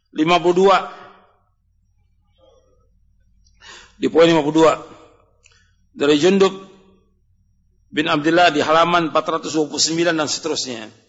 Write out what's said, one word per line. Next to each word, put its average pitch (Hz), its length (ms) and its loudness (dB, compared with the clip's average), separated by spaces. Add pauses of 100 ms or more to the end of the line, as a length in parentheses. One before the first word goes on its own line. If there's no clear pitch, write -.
(140)
lima 160 240 0
puluh 180 300 2
dua. 185 240 0 (3000)
Di - 140 -4
poin 165 160 4
lima 160 160 2
puluh 156 180 0
dua. 151 100 6 (1200)
Dari 143 240 0
Jundub 190 320 2 (1400)
bin 156 240 -6
Abdullah 165 400 2
di 147 80 -2
halaman 165 480 2
empat 156 320 -4
ratus 151 160 -8
dua 156 160 0
puluh 143 100 -4
sembilan 165 380 -2
dan 143 80 -4
seterusnya. 123 600 -10 (180)